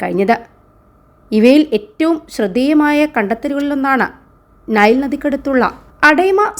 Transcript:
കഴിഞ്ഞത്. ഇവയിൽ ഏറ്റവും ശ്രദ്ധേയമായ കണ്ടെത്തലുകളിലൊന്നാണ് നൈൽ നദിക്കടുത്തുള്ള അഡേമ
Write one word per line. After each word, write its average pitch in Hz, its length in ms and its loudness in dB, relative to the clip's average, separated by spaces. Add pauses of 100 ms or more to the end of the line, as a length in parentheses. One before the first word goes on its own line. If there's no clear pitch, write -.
കഴിഞ്ഞത്. 190 360 -2 (1000)
ഇവയിൽ 262 240 6 (160)
ഏറ്റവും 320 380 -4 (200)
ശ്രദ്ധേയമായ 294 640 0 (180)
കണ്ടെത്തലുകളിലൊന്നാണ് 269 920 -2 (680)
നൈൽ 214 260 4
നദിക്കടുത്തുള്ള 277 600 -2 (440)
അഡേമ 381 320 2 (200)